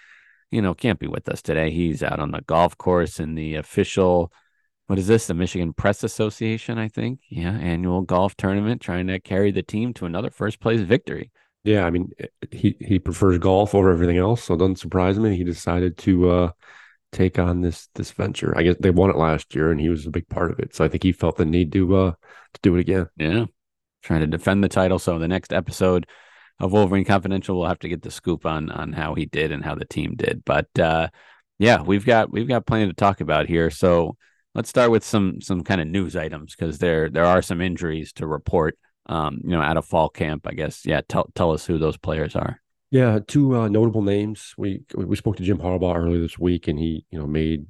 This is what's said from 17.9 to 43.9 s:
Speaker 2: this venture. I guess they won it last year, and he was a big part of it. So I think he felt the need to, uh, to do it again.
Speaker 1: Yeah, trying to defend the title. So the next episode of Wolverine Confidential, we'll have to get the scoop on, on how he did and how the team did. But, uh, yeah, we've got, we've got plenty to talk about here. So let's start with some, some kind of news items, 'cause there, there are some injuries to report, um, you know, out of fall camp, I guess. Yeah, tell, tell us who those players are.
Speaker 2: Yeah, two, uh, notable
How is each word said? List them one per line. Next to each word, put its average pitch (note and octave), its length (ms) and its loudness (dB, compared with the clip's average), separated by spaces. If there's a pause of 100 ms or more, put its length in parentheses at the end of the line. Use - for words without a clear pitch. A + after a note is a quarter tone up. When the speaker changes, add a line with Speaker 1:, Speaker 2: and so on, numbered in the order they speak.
Speaker 2:
this - 160 -10
venture. - 480 -4
I - 60 4
guess F2 160 4
they G2 100 4
won F#2 220 6
it - 40 0
last D#2 380 0
year, D#2 160 2
and D#2 100 0
he D#2 80 0
was E2 200 -2
a - 20 -6
big E2 180 -6
part E2+ 220 -2
of - 80 -8
it. - 160 -8
So - 100 -2
I D#2+ 40 4
think - 160 -4
he F#2 80 4
felt E2+ 260 -2
the F2 80 2
need E2 280 2
to, F#2+ 220 2
uh, F#2+ 160 4 (420)
to - 100 -20
do F2+ 140 6
it - 20 4
again. F2+ 360 0
Speaker 1:
Yeah, E2+ 300 0 (560)
trying D#2+ 200 0
to D#2 40 0
defend F#2+ 380 2
the F#2 60 2
title. F#2 280 2
So E2+ 220 -2
the E2 80 -2
next F2+ 260 -4
episode F2+ 540 0 (520)
of F#2+ 120 -4
Wolverine G2 340 4
Confidential, F#2+ 540 0
we'll E2+ 100 0
have F2 80 -2
to E2+ 120 -10
get E2+ 120 -6
the - 80 -14
scoop - 380 -4
on, D#2 240 -4
on D#2 200 -8
how D#2 220 -4
he D2+ 140 -4
did D#2 240 -2
and D2+ 120 -6
how D#2 120 -6
the D2+ 100 -10
team - 300 -6
did. - 280 -4
But, - 360 0
uh, D#2+ 300 2 (500)
yeah, G#2 240 4
we've G2 240 0
got, A2+ 240 4
we've A2+ 160 -4
got A#2+ 180 -2
plenty A2 220 0
to F2 60 -4
talk G2 280 2
about D2+ 240 0
here. E2 240 0
So E2+ 480 2 (380)
let's A#2 140 -6
start B2 200 4
with A2 140 4
some, G2 380 0
some F2+ 220 -4
kind G2 160 0
of D#2 60 -2
news E2+ 300 -4
items, D#2 400 -8
'cause D#2 240 -6
there, D#2+ 280 0
there D#2+ 180 0
are F2+ 180 6
some E2+ 180 -4
injuries E2 520 -6
to - 120 -10
report, D#2 540 -2 (280)
um, D2+ 360 -4
you - 60 -6
know, E2+ 120 0
out D#2 160 0
of D#2+ 80 -2
fall D#2+ 220 0
camp, D#2 380 -6
I - 80 -10
guess. - 320 -8
Yeah, D2+ 240 0
tell, - 240 -4
tell F2 180 2
us D2+ 140 -4
who E2 140 -2
those D#2 180 -2
players D#2 380 -4
are. - 260 -6 (300)
Speaker 2:
Yeah, B2 340 4
two, C3+ 320 2
uh, A2+ 100 2
notable G#2+ 360 2